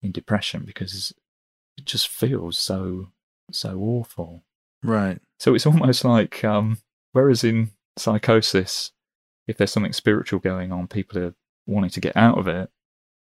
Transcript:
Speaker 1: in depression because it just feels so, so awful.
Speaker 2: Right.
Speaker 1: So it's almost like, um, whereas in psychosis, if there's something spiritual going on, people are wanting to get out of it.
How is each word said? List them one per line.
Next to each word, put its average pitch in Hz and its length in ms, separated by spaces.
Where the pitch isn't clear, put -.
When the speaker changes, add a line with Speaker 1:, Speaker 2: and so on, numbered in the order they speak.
Speaker 1:
in 98 100
depression - 540
because 95 480
it - 80
just - 220
feels 87 500
so, 92 520
so 98 300
awful. 101 600
Speaker 2:
Right. 101 380
Speaker 1:
So 131 140
it's 123 120
almost 151 400
like, 117 400
um, 107 320
whereas 131 320
in 113 280
psychosis, 107 960
if 113 120
there's 101 160
something 104 180
spiritual - 480
going 92 320
on, 90 160
people 98 340
are 87 140
wanting 98 220
to - 100
get - 160
out 113 220
of 95 100
it. 90 220